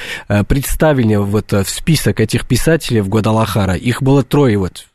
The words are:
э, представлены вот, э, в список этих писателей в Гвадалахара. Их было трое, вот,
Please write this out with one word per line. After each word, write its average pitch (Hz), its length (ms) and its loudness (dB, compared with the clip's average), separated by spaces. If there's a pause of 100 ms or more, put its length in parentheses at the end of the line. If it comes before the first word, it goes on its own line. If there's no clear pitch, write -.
(280)
э, 104 160 0
представлены 131 800 0
вот, 101 320 -2
э, 98 100 0
в - 80 -6
список - 480 0
этих 110 280 -2
писателей 123 540 0
в 95 80 -2
Гвадалахара. 110 640 0
Их 120 300 -4
было 135 200 4
трое, 127 360 2
вот, - 360 -6